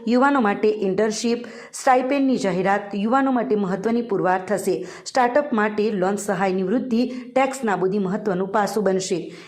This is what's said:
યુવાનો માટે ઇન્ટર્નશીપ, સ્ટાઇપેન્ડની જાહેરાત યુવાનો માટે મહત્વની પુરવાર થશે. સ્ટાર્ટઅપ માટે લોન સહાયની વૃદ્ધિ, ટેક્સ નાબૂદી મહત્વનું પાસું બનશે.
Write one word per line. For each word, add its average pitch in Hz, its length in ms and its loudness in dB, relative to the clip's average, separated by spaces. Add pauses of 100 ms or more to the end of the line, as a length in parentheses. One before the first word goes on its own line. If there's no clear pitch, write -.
યુવાનો 269 320 4
માટે 202 280 2
ઇન્ટર્નશીપ, 214 760 0 (280)
સ્ટાઇપેન્ડની 262 640 2
જાહેરાત 196 580 0
યુવાનો 254 360 2
માટે 226 240 0
મહત્વની 202 460 0
પુરવાર 185 460 0
થશે. 190 400 -2 (180)
સ્ટાર્ટઅપ 262 480 2
માટે 214 380 0
લોન 196 240 0
સહાયની 190 480 -2
વૃદ્ધિ, 247 480 0 (240)
ટેક્સ 262 280 0
નાબૂદી 190 360 0
મહત્વનું 190 480 -2
પાસું 202 360 0
બનશે. 185 500 -2 (140)